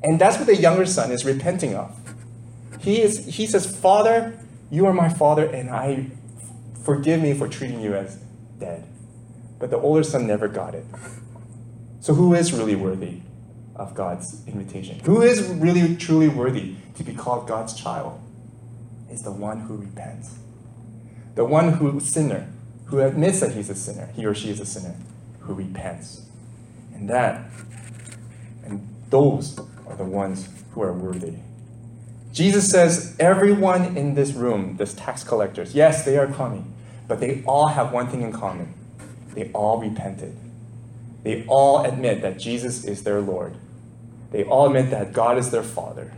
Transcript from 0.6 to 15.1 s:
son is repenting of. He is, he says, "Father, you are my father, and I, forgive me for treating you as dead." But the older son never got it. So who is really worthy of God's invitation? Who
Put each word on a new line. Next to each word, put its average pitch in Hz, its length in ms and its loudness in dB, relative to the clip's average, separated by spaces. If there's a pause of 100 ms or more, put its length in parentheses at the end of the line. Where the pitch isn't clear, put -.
son 120 260 0
is 123 140 -2
repenting 139 500 0
of. - 220 -8 (800)
He 214 220 2
is, 208 240 2
he 214 220 -4
says, 202 180 2
"Father, 220 720 4 (320)
you 170 160 4
are 190 80 6
my 165 160 4
father, 151 360 4
and 127 240 -4
I, 131 420 -4 (720)
forgive 156 380 2
me 147 120 4
for 139 140 -2
treating 120 320 -8
you 104 160 -2
as 98 240 -6 (400)
dead." 85 260 -10 (720)
But 123 120 -6
the 117 80 0
older 156 260 4
son 135 240 0
never 104 220 0
got 87 260 -6
it. 80 100 -12 (1160)
So 156 120 2
who 175 200 8
is 170 180 4
really 110 240 0
worthy 92 460 -4 (540)
of 98 200 -12
God's 90 500 -8
invitation? 95 600 -10
Who 208 160 8